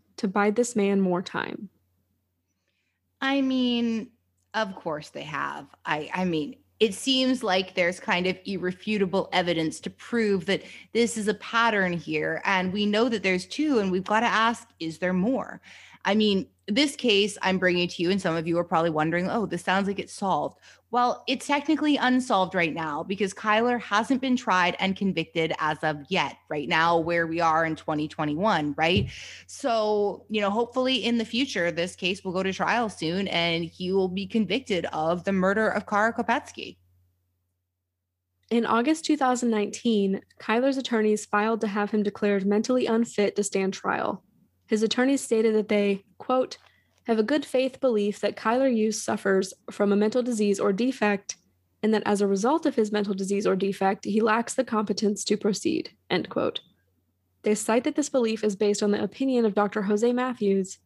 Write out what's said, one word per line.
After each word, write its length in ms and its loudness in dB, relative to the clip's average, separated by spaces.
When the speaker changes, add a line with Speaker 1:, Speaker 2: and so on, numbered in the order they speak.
Speaker 1:
to 100 -2
buy 240 2
this 240 0
man 280 2
more 180 2
time. 480 -8
Speaker 2:
I 220 0
mean, 640 0
of 200 -2
course 360 -8
they 140 -12
have. 420 -6
I, 300 -2
I 100 0
mean, 320 -2
it 140 4
seems 480 2
like 320 0
there's 260 0
kind 260 0
of 200 0
irrefutable 880 -2
evidence 460 0
to 100 -8
prove 560 -2
that 160 0
this 240 0
is 100 -4
a 60 2
pattern 580 0
here. 540 -4
And 260 0
we 140 0
know 240 2
that 120 -2
there's 220 0
two, 360 0
and 120 0
we've 100 0
gotta 220 0
ask, 420 0
is 160 -8
there 160 -2
more? 480 -2
I 80 4
mean, 320 2
this 300 0
case 460 2
I'm 160 2
bringing 280 2
to 160 -6
you, 80 2
and 120 0
some 120 0
of 120 -2
you 100 0
are 80 0
probably 240 2
wondering, 400 0
"Oh, 160 -2
this 180 -6
sounds 240 2
like 120 -4
it's 160 -10
solved." 440 -2
Well, 360 0
it's 180 -4
technically 500 2
unsolved 580 2
right 180 0
now 300 -6
because 320 -4
Kyler 460 2
hasn't 400 0
been 160 2
tried 420 2
and 180 -2
convicted 600 -2
as 240 -2
of 160 0
yet, 280 0
right 200 -6
now 300 4
where 280 0
we 140 -4
are 260 2
in 100 -4
twenty 320 -4
twenty-one, 720 -2
right? 320 2
So, 840 -2
you 100 -2
know, 80 0
hopefully 560 0
in 140 0
the 60 -2
future, 460 -2
this 260 -4
case 280 -4
will 80 -6
go 100 -2
to 100 -2
trial 360 0
soon 400 -4
and 360 -2
he 280 -6
will 160 2
be 180 -6
convicted 680 -2
of 320 -2
the 80 -2
murder 360 2
of 180 -2
Kara 280 2
Kopetsky. 640 -4
Speaker 1:
In 160 2
August 400 2
two 140 2
thousand 320 2
nineteen, 720 0
Kyler's 380 0
attorneys 480 0
filed 340 0
to 60 -2
have 240 -2
him 140 0
declared 420 0
mentally 400 2
unfit 500 0
to 80 0
stand 300 -2
trial. 500 -4
His 180 0
attorneys 360 2
stated 360 2
that 120 0
they, 360 2
quote, 380 -2
"have 100 2
a 60 4
good 200 0
faith 360 -2
belief 400 0
that 160 -2
Kyler 360 2
Yost 320 0
suffers 480 0
from 220 0
a 60 4
mental 260 2
disease 380 0
or 120 2
defect, 640 0
and 100 2
that 140 2
as 140 2
a 80 2
result 380 2
of 100 -2
his 160 2
mental 200 0
disease 360 -2
or 80 2
defect, 480 -2
he 160 0
lacks 340 0
the 80 0
competence 600 -2
to 120 0
proceed," 540 -2
end 200 -2
quote. 320 -2
They 140 2
cite 260 2
that 140 -2
this 140 0
belief 340 0
is 100 0
based 260 0
on 120 2
the 100 0
opinion 420 0
of 120 0
Doctor 260 0
Jose 300 2
Matthews 720 0